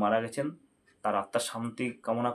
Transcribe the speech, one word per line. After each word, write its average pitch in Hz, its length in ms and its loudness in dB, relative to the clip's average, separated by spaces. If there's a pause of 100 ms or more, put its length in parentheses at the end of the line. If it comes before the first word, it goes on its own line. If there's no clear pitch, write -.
মারা 104 220 6
গেছেন, 139 220 -2 (580)
তার 104 160 2
আত্মার 117 300 0
শান্তি 117 340 -4 (220)
কামনা 120 280 2